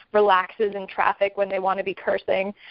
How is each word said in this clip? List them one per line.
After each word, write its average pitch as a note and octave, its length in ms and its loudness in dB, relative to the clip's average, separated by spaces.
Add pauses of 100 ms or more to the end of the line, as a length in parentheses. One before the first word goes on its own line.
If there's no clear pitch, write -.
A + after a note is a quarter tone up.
(120)
relaxes G3+ 640 2
in F#3+ 100 -8
traffic G3 480 0
when G3+ 140 -2
they F#3+ 100 -4
want F#3+ 200 -2
to F#3+ 60 -4
be F#3 100 -6
cursing, F#3+ 600 -4 (160)